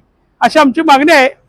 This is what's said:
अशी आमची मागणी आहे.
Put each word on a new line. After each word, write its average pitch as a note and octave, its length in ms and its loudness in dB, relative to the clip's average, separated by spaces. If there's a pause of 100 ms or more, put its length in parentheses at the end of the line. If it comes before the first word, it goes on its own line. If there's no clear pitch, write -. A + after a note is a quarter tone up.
(420)
अशी B3 180 -2
आमची D4 220 0
मागणी D4+ 320 0
आहे. C4+ 160 2 (200)